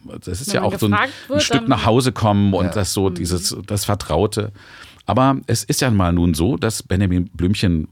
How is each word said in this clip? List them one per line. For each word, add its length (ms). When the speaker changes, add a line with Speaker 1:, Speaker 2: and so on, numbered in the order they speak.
Speaker 1:
Das 160
ist 80
Speaker 2:
Wenn 60
Speaker 1:
ja 80
Speaker 2:
man 120
Speaker 1:
auch 60
so 60
ein, 60
Speaker 2:
gefragt 200
Speaker 1:
ein 20
Speaker 2:
wird, 160
Speaker 1:
Stück 160
Speaker 2:
dann 80
Speaker 1:
nach 180
Hause 240
kommen 440
und 120
Speaker 3:
Ja. 60
Speaker 1:
das 200
so 180
Speaker 2:
Mhm. 40
Speaker 1:
dieses, 420
das 180
Vertraute. 680
Aber 400
es 160
ist 180
ja 120
mal 200
nun 220
so, 220
dass 260
Benjamin 440
Blümchen 640